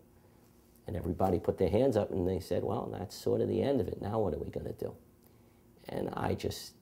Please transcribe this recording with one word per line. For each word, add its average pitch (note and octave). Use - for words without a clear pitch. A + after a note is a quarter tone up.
And F2+
everybody F2+
put G2
their F#2
hands A#2
up G2+
and F2+
they F#2
said, G2+
"Well, -
that's G2+
sort G#2+
of G#2+
the G2+
end C3
of F#2+
it. -
Now A2
what F#2
are D#2
we -
gonna -
do?" -
And G1+
I -
just -